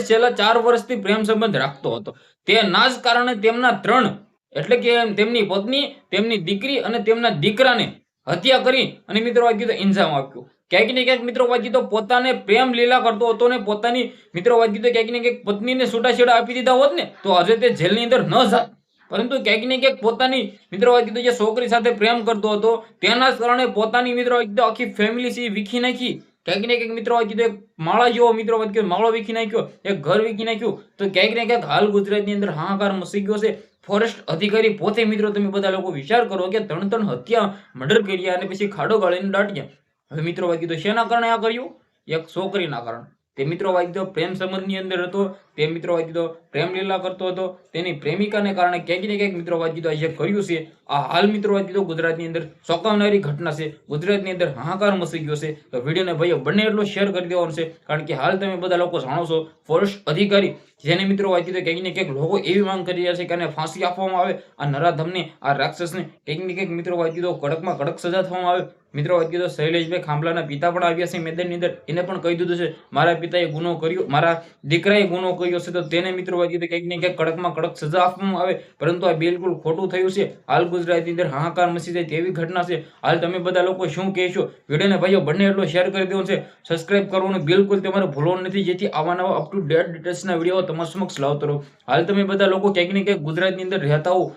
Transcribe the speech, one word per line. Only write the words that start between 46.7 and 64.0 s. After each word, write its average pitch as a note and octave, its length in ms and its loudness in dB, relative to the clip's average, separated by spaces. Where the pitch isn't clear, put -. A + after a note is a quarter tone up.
લીલા F#3+ 300 -2
કરતો F#3 260 -4
હતો, F#3 140 -4
તેની E3 300 -6
પ્રેમિકાને G3+ 540 0
કારણે F3+ 300 2
ક્યાંક F#3 220 -2
ને G#3 100 -2
ક્યાંક G3 200 -2
મિત્રો E3+ 220 -4
વાત E3 140 -2
કીધું E3 180 -4
આ D3+ 80 -4
જે D#3+ 80 0
કર્યું G3 300 -2
છે E3 100 -2
આ C#3+ 140 0
હાલ F3 240 4
મિત્રો G3+ 220 0
વાત F#3+ 120 0
કીધું F#3+ 220 -2
ગુજરાતની E3 400 -2
અંદર E3 140 -4
ચોંકાવનારી G3+ 580 2
ઘટના D3 320 -4
છે, D#3 80 -6
ગુજરાતની F#3 440 -2
અંદર E3+ 120 0
હાહાકાર F#3+ 400 0
મચી D#3+ 260 -6
ગયો D3 160 -4
છે. D#3+ 80 -6
તો B2+ 160 -4
વીડિયોને F3 320 0
ભાઈઓ E3+ 260 2
બંને G3+ 240 2
એટલો G#3 240 0
શેર G3 220 0
કરી F3+ 180 -4
દેવાનો E3 240 0
છે, E3 80 -2
કારણ D3+ 200 -4
કે C3+ 140 -4
હાલ F#3 180 0
તમે G3 240 -4
બધા F3+ 200 2
લોકો E3 200 -4
જાણો D3 280 -2
છો D#3+ 100 0
ફોરેસ્ટ F#3 460 0
અધિકારી G3+ 400 2
જેને F3 260 2
મિત્રો G3 240 0
વાત F3 100 0
કીધું F3+ 220 -4
ક્યાંક E3+ 160 -4
ને F3+ 140 -6
ક્યાંક D#3 240 -4
લોકો F3+ 180 0
એવી F#3+ 300 2
માંગ F#3 180 -4
કરી F3 140 -2
રહ્યા F3 180 -2
છે F3+ 80 -6
કે E3+ 100 -2
આને D#3+ 220 -4
ફાંસી D#3+ 300 -4
આપવામાં F#3 340 0